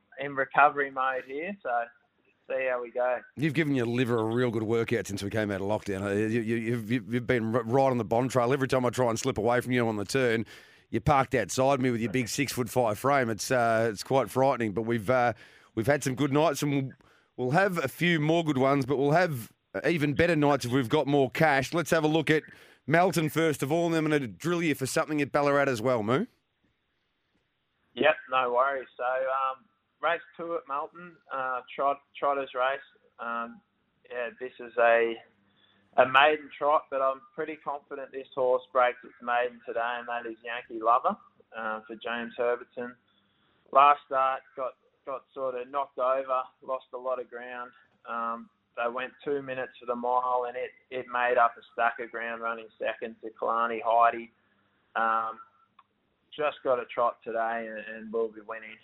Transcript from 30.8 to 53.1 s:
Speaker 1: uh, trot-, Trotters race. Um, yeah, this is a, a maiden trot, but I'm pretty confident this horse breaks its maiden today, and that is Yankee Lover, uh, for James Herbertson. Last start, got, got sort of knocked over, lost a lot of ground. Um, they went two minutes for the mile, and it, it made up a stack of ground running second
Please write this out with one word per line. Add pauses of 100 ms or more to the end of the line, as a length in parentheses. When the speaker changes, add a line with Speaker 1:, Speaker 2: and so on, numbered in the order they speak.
Speaker 1:
uh, (140)
trot-, (180)
Trotters
race. (400)
Um, (500)
yeah, (100)
this
is
a, (800)
a
maiden
trot,
but
I'm (140)
pretty
confident
this
horse (100)
breaks
its
maiden
today,
and
that
is
Yankee
Lover, (400)
uh,
for
James
Herbertson. (800)
Last
start, (160)
got, (320)
got (120)
sort
of
knocked
over, (240)
lost
a
lot
of
ground. (380)
Um, (280)
they
went (140)
two
minutes
for
the
mile,
and
it, (260)
it
made
up
a (100)
stack
of
ground
running (100)
second